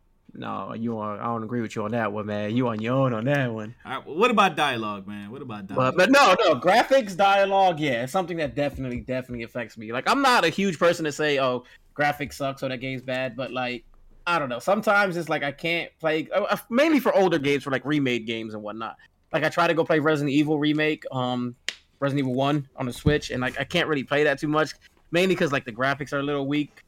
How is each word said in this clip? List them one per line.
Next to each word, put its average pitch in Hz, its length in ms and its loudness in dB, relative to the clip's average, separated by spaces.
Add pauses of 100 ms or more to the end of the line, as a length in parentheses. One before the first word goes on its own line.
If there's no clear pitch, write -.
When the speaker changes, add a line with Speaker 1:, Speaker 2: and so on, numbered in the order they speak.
(360)
Speaker 1:
No, 107 380 -10
you 113 240 -6
are, 107 240 -6
I - 40 -6
don't 117 180 -4
agree 117 180 -6
with 107 140 -8
you 110 80 -4
on 107 80 -4
that 113 200 -2
one, 104 140 -6
man. 104 300 -4
You 127 140 0
on 110 120 -6
your 120 140 -2
own 131 180 2
on 110 120 -4
that 135 280 0
one. 110 220 -10 (100)
Speaker 2:
All 113 60 -12
right, 131 160 -10
what 196 240 2
about 196 240 4
dialogue, 110 500 -2
man? 101 240 -14
What 135 140 -14
about 104 240 -12
dialogue? 131 280 0
Speaker 1:
But, 185 140 6
but - 20 6
no, 254 320 8
no, 175 160 4
graphics, 208 560 4
dialogue, 196 640 4
yeah, 131 220 0
it's 131 100 -6
something 180 260 -2
that 135 180 -4
definitely, 131 460 -4
definitely 123 420 -8
affects 113 340 -10
me. 110 140 -12
Like, 131 180 -2
I'm 269 140 4
not 240 200 4
a 165 60 4
huge 190 300 0
person 170 260 2
to 147 60 -2
say, 147 280 0
"Oh, 127 260 0 (300)
graphics 147 380 -2
suck, 135 240 -6
so 139 100 -6
that 131 100 -6
game's 131 260 -8
bad," 127 340 -4
but, 127 140 -8
like, 123 340 -6 (400)
I 170 140 0
don't 139 100 -4
know. 120 80 -6
Sometimes 202 600 2
it's 156 120 -6
like 147 140 -2
I 143 80 -4
can't 165 480 -4
play, 160 360 0
uh, 196 140 0
uh, 196 80 0 (100)
mainly 285 320 4
for 202 160 2
older 185 220 4
games, 143 260 0
for, 143 60 -8
like, 127 160 -2
remade 127 400 0
games 113 300 -6
and 104 80 -10
whatnot. 107 320 -10 (360)
Like, 151 120 -2
I 156 60 2
try 170 180 2
to 165 80 2
go 160 80 2
play 160 160 2
Resident 147 340 2
Evil 151 240 2
remake, 151 540 0
um, 123 440 -2 (440)
Resident 139 260 0
Evil 127 80 -2
one 139 420 0
on 131 120 -6
the 120 60 -6
Switch, 147 360 0
and, 123 100 -6
like, 127 200 -4
I 135 60 -4
can't 165 220 -2
really 147 160 0
play 147 200 0
that 143 160 2
too 156 80 -4
much, 151 240 0 (400)
mainly 180 240 4
'cause, 165 160 0
like, 139 140 -2
the 123 60 -10
graphics 135 400 -4
are 143 80 -2
a 135 40 -2
little 143 240 -4
weak. 147 400 -4